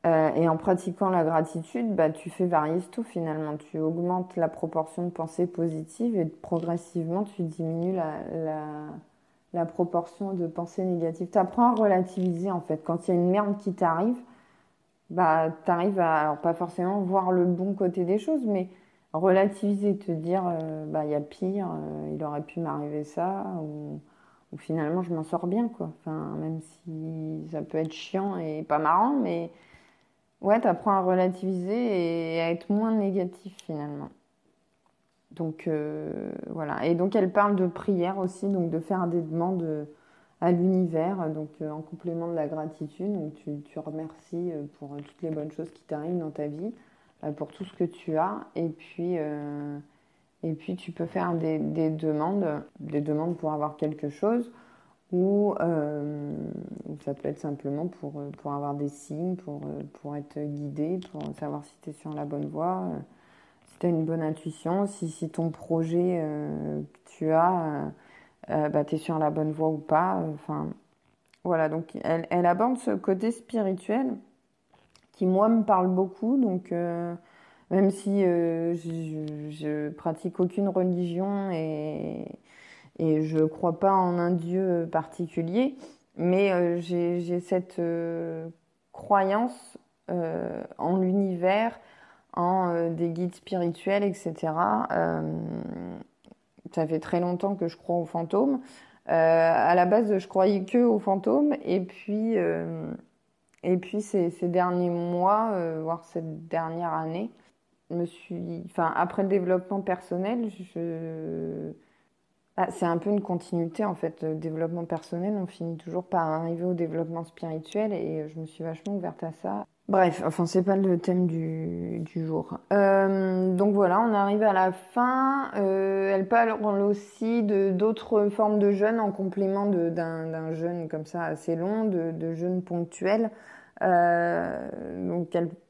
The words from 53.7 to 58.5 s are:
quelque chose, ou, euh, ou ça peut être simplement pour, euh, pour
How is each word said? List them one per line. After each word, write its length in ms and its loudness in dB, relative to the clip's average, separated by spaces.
quelque 340 -4
chose, 420 0
ou, 480 4
euh, 760 -2
ou 160 -10
ça 100 -4
peut 140 -6
être 120 -4
simplement 480 -4
pour, 320 -10
euh, 100 -10
pour 120 -6